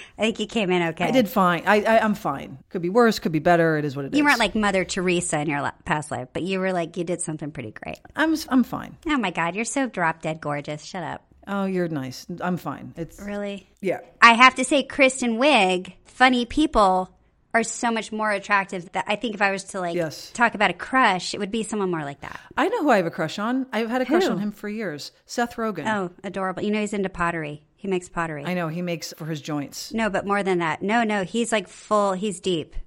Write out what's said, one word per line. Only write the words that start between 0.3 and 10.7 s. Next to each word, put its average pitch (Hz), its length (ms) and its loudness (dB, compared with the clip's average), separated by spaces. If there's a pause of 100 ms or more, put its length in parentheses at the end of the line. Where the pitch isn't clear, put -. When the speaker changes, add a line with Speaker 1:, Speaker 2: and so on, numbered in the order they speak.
Speaker 1:
you 214 60 -2
came 208 220 0
in 175 200 2
okay. 170 160 -4
Speaker 2:
I 175 60 0
did 233 180 4
fine. 175 360 2
I, 202 180 4
I, 220 200 6
I'm 214 100 2
fine. 147 440 -6 (120)
Could 196 120 -6
be 170 80 -2
worse. 226 300 4
Could 180 120 -2
be 156 80 0
better. 165 380 4
It 147 80 0
is 139 100 -4
what 139 80 -4
it - 100 -6
Speaker 1:
You 277 60 4
Speaker 2:
is. 294 60 4
Speaker 1:
weren't 277 140 6
like 208 160 2
Mother 202 280 2
Teresa 175 560 0
in 147 80 -2
your 143 140 -2
la-, 131 100 -4 (140)
past 151 260 -4
life, 123 220 -6
but 143 100 -4
you 190 160 -2
were 185 140 -2
like, 170 240 -4
you 170 80 -4
did 170 160 -4
something 156 300 -6
pretty 113 200 -12
great. - 280 -14 (180)
Speaker 2:
I'm 320 160 2
s-, 311 160 -4
I'm 247 160 4
fine. - 320 -8 (100)
Speaker 1:
Oh 294 100 2
my 208 140 0
God, 170 240 -2
you're 220 80 -2
so 262 240 -2
drop 165 340 -2
dead 160 200 -4
gorgeous. 151 420 -6